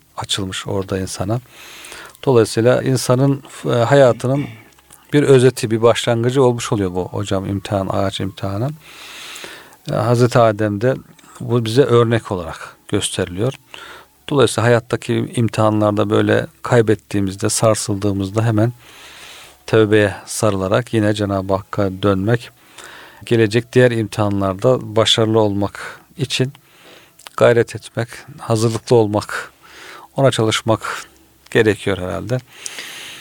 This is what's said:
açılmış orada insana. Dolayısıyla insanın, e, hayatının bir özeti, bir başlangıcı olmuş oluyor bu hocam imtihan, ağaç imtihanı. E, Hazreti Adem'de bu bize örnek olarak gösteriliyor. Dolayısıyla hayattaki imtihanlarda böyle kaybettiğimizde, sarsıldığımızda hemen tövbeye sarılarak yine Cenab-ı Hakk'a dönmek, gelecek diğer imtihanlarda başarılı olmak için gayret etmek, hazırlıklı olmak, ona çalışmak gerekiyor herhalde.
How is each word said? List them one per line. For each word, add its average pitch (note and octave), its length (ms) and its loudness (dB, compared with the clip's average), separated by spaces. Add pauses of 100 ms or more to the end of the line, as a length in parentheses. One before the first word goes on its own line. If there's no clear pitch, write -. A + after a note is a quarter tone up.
(160)
açılmış - 500 -8
orada G2 320 -4
insana. F#2+ 420 -4 (840)
Dolayısıyla A#2 580 2
insanın, C3 600 0 (240)
e, - 20 -2
hayatının B2+ 760 2 (680)
bir D3 100 4
özeti, B2+ 480 4
bir A2+ 120 0
başlangıcı A#2+ 600 2
olmuş B2 300 2
oluyor F#2+ 220 -2
bu F2+ 140 -4
hocam G2 380 -4
imtihan, G2 460 -4
ağaç G2 280 -4
imtihanı. G2 500 -6 (1200)
E, G2 40 -4
Hazreti A#2+ 440 2
Adem'de G#2+ 560 2 (460)
bu A#2+ 240 -2
bize A2+ 180 2
örnek A#2 500 2
olarak E2+ 440 -10 (120)
gösteriliyor. G2 640 -4 (760)
Dolayısıyla A#2 400 2
hayattaki A#2 680 0
imtihanlarda G#2+ 720 2
böyle G#2+ 360 2 (160)
kaybettiğimizde, G#2 840 0
sarsıldığımızda G#2 1000 -2
hemen A2+ 260 2 (920)
tövbeye G#2 480 4 (120)
sarılarak G#2 680 -2
yine G#2+ 200 2
Cenab-ı G2 400 -2
Hakk'a F#2+ 480 -4
dönmek, G#2 480 0 (760)
gelecek A2+ 460 2
diğer B2 180 6
imtihanlarda G#2+ 1040 -2
başarılı A2 440 2
olmak G2+ 600 -2 (180)
için C3 340 -4 (840)
gayret A#2 400 2
etmek, - 320 -8 (300)
hazırlıklı A2+ 580 0
olmak, - 560 0 (640)
ona C3+ 140 4
çalışmak - 760 -2 (460)
gerekiyor G#2 480 0
herhalde. F#2 400 -6 (840)